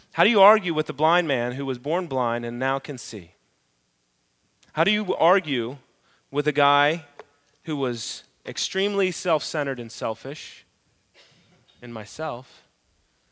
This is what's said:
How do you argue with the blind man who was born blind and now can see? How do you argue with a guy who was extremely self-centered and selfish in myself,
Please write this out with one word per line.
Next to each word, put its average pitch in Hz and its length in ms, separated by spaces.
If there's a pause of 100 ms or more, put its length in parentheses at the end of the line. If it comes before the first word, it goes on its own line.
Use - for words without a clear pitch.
(120)
How 165 100
do 208 80
you 226 100
argue 196 320
with 156 140
the 156 60
blind 165 340
man 123 260
who 135 140
was 131 100
born 156 300
blind 120 400
and 120 100
now 135 220
can 135 180
see? 92 380 (1400)
How 156 100
do 208 80
you 214 240
argue 147 640 (520)
with 139 160
a 151 60
guy 143 520 (600)
who 156 120
was 123 460 (240)
extremely 196 640
self-centered 151 680
and 113 100
selfish - 760 (1160)
in 120 100
myself, 123 680 (680)